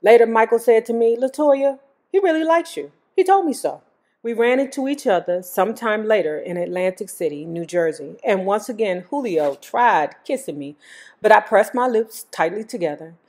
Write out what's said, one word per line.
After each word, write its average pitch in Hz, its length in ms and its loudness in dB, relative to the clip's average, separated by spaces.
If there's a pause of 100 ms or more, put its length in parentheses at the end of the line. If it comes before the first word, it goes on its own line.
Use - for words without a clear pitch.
Later, 233 240 8
Michael 226 340 2
said 226 260 4
to 233 80 -6
me, 233 240 2
LaToya, 269 600 0 (320)
he 381 80 2
really 320 240 2
likes 330 340 0
you. 143 140 -12 (240)
He 381 80 2
told 381 220 2
me 285 80 -2
so. - 280 -6 (420)
We 233 100 -6
ran 240 260 2
into 269 280 -4
each 285 200 -4
other 180 340 0
sometime 214 640 -2
later 175 320 0
in 175 200 -8
Atlantic 185 520 -4
City, 151 360 -6
New 165 200 -8
Jersey, 160 580 -4
and 190 220 0
once 208 220 -2
again, 202 420 -4
Julio 165 460 -2
tried 190 600 0 (100)
kissing 165 340 -8
me, 143 160 -14 (460)
but 214 100 6
I 214 80 10
pressed 208 340 2
my 247 140 0
lips 226 440 -2
tightly 185 320 -4
together. 165 500 -8 (160)